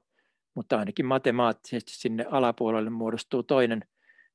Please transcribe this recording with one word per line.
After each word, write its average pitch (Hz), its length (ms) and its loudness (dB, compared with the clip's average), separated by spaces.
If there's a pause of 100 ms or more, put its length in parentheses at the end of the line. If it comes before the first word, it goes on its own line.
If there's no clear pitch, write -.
(540)
mutta 120 260 -2
ainakin 104 260 -2
matemaattisesti 123 880 0
sinne 113 380 -4
alapuolelle 117 600 0
muodostuu 117 540 -4
toinen 120 400 2 (520)